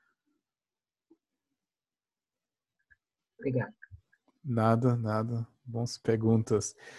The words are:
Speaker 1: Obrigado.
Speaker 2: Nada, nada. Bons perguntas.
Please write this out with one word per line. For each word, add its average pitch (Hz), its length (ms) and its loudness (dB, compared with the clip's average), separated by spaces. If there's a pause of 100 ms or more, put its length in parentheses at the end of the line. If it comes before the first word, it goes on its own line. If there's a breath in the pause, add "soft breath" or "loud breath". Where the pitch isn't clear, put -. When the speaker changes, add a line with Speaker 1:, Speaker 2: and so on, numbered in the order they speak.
(3500)
Speaker 1:
Obrigado. 127 360 -4 (680)
Speaker 2:
Nada, 117 520 2
nada. 113 500 -4 (180)
Bons 117 340 -6
perguntas. 110 760 2 (240 loud breath)